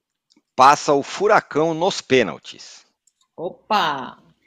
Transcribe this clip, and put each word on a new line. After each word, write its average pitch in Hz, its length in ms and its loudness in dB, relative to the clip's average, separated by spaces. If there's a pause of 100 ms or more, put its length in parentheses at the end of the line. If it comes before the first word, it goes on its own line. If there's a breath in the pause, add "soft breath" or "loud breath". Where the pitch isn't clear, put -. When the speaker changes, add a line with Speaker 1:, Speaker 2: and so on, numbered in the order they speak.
(540)
Speaker 1:
Passa 143 380 4
o 143 100 2
Furacão 165 720 0
nos 165 280 -4
pênaltis. - 840 -4 (520)
Speaker 2:
Opa! 151 840 -8 (280)